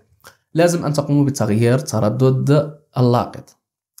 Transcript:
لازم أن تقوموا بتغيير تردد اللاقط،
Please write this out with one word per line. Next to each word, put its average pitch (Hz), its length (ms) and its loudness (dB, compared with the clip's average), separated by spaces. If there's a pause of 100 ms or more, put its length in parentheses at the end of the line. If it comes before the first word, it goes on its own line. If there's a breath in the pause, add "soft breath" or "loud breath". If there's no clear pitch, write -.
(540 loud breath)
لازم 170 320 0
أن 147 80 -2
تقوموا 143 320 0
بتغيير 117 540 0
تردد 131 1000 0 (200)
اللاقط، 120 580 -2 (440)